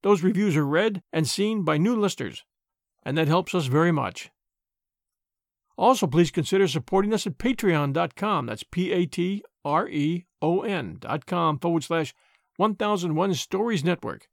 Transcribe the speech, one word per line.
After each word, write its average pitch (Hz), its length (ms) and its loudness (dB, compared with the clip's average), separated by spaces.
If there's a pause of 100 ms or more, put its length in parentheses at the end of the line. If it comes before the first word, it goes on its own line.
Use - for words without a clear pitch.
Those 196 200 4
reviews 190 320 2
are 151 100 2
read 185 360 0 (100)
and 160 160 0
seen 208 360 -2
by 151 140 2
new 220 180 2
listeners, 185 500 -4 (580)
and 139 140 -2
that 160 100 2
helps 170 260 0
us 170 120 0
very 156 260 2
much. 123 380 -4 (1500)
Also, 220 280 4
please 156 240 4
consider 190 360 2
supporting 190 460 0
us 214 140 -2
at 156 100 -6
patreon 165 560 0
dot 165 220 -2
com. 180 320 -2
That's 110 160 -8
P 180 280 -2
A 180 140 2
T 185 380 -4 (200)
R 156 240 0
E 156 380 -2 (160)
O 156 200 2
N 139 380 -6
dot - 280 -8
com 165 320 0
forward 170 240 0
slash 160 320 -2 (400)
one 208 180 0
thousand 185 420 -2
one 185 200 0
Stories 190 480 -2
Network. - 500 -4